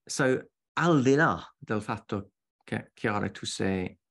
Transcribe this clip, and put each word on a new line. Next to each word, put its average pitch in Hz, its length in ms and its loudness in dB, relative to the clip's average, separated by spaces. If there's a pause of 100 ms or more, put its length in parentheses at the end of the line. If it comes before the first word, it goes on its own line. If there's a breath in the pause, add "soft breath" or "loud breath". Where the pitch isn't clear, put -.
so, - 180 -2 (500)
al 156 300 4
di 135 120 6
là 131 420 0
del 107 240 -4
fatto 104 520 -8 (300)
che, - 300 -10
Chiara, 104 380 -2
tu - 140 -14
sei, 95 520 -4 (140)